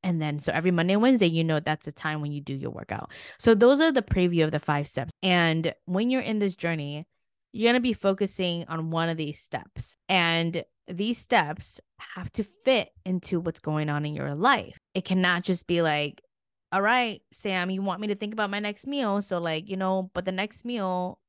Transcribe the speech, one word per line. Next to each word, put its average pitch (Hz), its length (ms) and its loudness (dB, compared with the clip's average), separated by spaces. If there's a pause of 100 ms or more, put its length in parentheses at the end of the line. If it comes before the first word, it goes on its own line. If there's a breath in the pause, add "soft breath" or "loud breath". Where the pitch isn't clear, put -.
And 170 200 0
then, 147 180 -2
so - 140 0
every 170 180 2
Monday 175 220 2
and 208 80 4
Wednesday, 240 260 6
you 165 160 2
know 156 160 2
that's 151 280 -4
the 147 40 -10
time 151 300 -6
when 147 100 -4
you 147 80 -6
do 139 140 -8
your 135 180 -6
workout. - 400 -10 (260 loud breath)
So 233 160 6
those 247 280 8
are 320 100 6
the 262 100 4
preview 175 440 2
of 156 60 0
the 156 80 0
five 147 280 0
steps. - 240 -6 (100)
And 165 540 2 (100)
when 202 240 0
you're 262 120 0
in 214 180 -2
this 196 160 0
journey, 151 500 -4 (460)
you're 226 160 0
gonna 247 140 4
be 240 120 0
focusing 190 760 0
on 160 220 -4
one 165 180 0
of 165 80 -2
these 151 220 -6
steps. - 580 -10 (100)
And 165 560 2 (240)
these 208 300 -2
steps - 640 -2 (340)
have 185 180 -10
to 220 100 -4
fit - 480 0 (140)
into 185 360 -2
what's 170 180 -4
going 151 300 -2
on 147 160 -2
in 151 100 -4
your 139 200 -4
life. 226 420 0 (180)
It 185 80 -4
cannot 180 400 2
just 185 240 -2
be 170 140 2
like, 147 400 0 (500)
"All 190 100 0
right, 226 400 2 (120)
Sam, 185 360 -2
you 190 120 -2
want 196 180 -2
me 214 80 -4
to 202 80 0
think 208 160 -8
about 214 180 -2
my 202 100 -4
next 208 280 -8
meal. 226 340 0
So, 185 180 -4
like, 165 300 -4
you 185 60 -4
know, 190 380 -2
but 180 100 -4
the 190 80 -4
next 190 320 -6
meal 185 640 -4